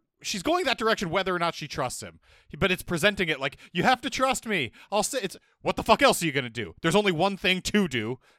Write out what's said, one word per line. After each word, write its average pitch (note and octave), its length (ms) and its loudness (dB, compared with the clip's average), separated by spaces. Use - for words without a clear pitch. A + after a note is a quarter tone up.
she's G3+ 180 -6
going F4 240 2
that A#3+ 140 0
direction, G#3+ 320 0
whether F#3 240 0
or - 20 0
not E3+ 160 -2
she D#3 140 -10
trusts C3 340 -6
him. E2+ 180 -14
But F3+ 140 2
it's F3+ 100 -2
presenting F3+ 480 0
it D3 100 -2
like, F3+ 180 -4
"You F3 120 0
have B3 180 4
to C#4+ 80 -6
trust C4 380 -2
me. E3+ 240 -2
I'll G3+ 120 2
say," - 180 -6
it's, G3 160 -6
what F3+ 140 -2
the - 80 -8
fuck A3 180 6
else A#3+ 220 4
are - 20 0
you D#3 60 0
gonna B2+ 180 -2
do? A2 320 -8
There's E3 140 4
only G3+ 160 4
one F3+ 260 0
thing F#3 240 0
to G#3 260 2
do. A#2+ 300 -4